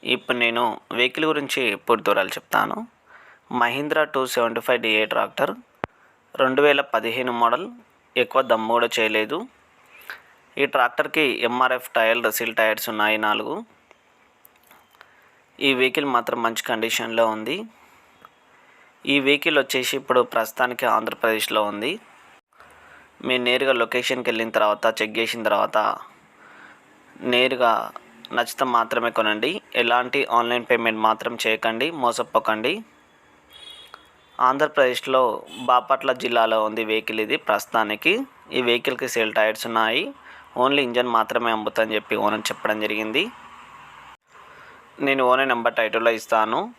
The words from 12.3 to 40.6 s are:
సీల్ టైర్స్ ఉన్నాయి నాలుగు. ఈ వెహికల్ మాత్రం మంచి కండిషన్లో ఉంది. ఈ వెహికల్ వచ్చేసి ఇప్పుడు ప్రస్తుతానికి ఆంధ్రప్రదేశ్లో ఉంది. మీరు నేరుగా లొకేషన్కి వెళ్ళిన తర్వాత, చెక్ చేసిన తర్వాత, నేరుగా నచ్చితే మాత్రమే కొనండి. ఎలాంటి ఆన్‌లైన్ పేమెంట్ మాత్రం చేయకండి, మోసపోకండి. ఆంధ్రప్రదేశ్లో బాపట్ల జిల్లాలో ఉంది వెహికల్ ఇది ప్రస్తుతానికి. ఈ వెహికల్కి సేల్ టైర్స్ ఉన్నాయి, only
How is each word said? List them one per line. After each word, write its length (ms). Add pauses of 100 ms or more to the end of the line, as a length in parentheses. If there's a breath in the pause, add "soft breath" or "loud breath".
సీల్ 260
టైర్స్ 320
ఉన్నాయి 300
నాలుగు. 460 (2000 soft breath)
ఈ 140
వెహికల్ 300
మాత్రం 380
మంచి 200
కండిషన్లో 640
ఉంది. 380 (1400 soft breath)
ఈ 140
వెహికల్ 380
వచ్చేసి 380
ఇప్పుడు 240
ప్రస్తుతానికి 680
ఆంధ్రప్రదేశ్లో 760
ఉంది. 380 (1200 loud breath)
మీరు 180
నేరుగా 300
లొకేషన్కి 580
వెళ్ళిన 200
తర్వాత, 520
చెక్ 160
చేసిన 240
తర్వాత, 560 (1200 loud breath)
నేరుగా 720 (400)
నచ్చితే 320
మాత్రమే 460
కొనండి. 500 (140)
ఎలాంటి 560
ఆన్‌లైన్ 400
పేమెంట్ 280
మాత్రం 480
చేయకండి, 440
మోసపోకండి. 920 (1600 loud breath)
ఆంధ్రప్రదేశ్లో 1040 (180)
బాపట్ల 520
జిల్లాలో 520
ఉంది 200
వెహికల్ 360
ఇది 160
ప్రస్తుతానికి. 840 (320)
ఈ 100
వెహికల్కి 460
సేల్ 260
టైర్స్ 320
ఉన్నాయి, 480 (440 loud breath)
only 220